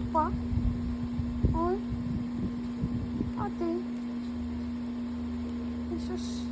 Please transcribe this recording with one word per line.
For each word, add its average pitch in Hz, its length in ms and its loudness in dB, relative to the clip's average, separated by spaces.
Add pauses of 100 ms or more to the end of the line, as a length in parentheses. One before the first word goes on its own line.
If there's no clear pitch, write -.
(160)
pa. 262 160 4 (1200)
Oy. 330 240 4 (1600)
Ate. 339 480 0 (2000)
Jesus. 240 600 -2